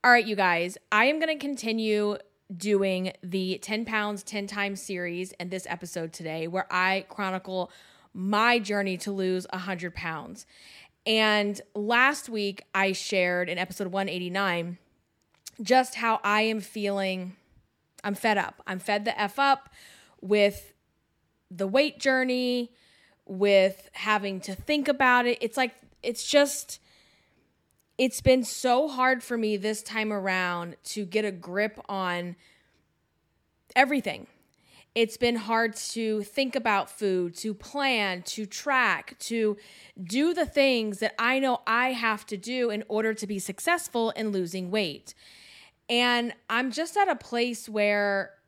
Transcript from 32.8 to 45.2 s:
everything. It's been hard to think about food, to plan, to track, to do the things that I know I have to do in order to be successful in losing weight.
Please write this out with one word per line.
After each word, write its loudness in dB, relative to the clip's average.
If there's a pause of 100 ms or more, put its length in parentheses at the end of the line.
everything. 2 (680)
It's 0
been 0
hard 0 (180)
to -2
think -2
about 0
food, -2
to -4
plan, -2
to -8
track, 0
to 0 (480)
do 2
the 0
things 2
that -2
I 2
know 0
I 2
have -2
to -8
do -2
in -4
order 0
to -6
be -4
successful -2
in -4
losing -4
weight. -4 (760)